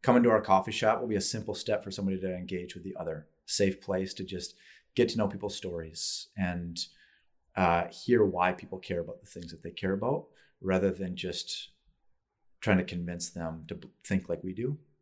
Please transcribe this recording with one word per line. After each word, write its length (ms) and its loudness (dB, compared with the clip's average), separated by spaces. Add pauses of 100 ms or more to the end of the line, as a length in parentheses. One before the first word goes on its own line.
Come 160 6
into 120 8
our 120 6
coffee 300 6
shop 280 4
will 80 -4
be 80 0
a 60 2
simple 340 -4
step 280 -2
for 80 -8
somebody 280 -2
to 160 -2
engage 400 -6
with 80 -14
the 160 -8
other. 280 -6 (180)
Safe 360 2
place 340 -2
to 80 -8
just 320 -10 (400)
get 140 4
to 80 -4
know 100 2
people's 280 -6
stories 800 -8
and, 440 -4 (760)
uh, 320 4
hear 360 4
why 300 4
people 260 -10
care 220 -4
about 200 -10
the 60 -20
things 240 -14
that 120 -16
they 80 -8
care 220 -2
about, 340 -2 (340)
rather 300 4
than 240 -4
just 540 -8 (920)
trying 160 6
to 60 4
convince 460 -6
them 380 -8
to 80 -8
b-, 140 -16 (160)
think 240 0
like 140 -2
we 100 -6
do. 240 -4 (240)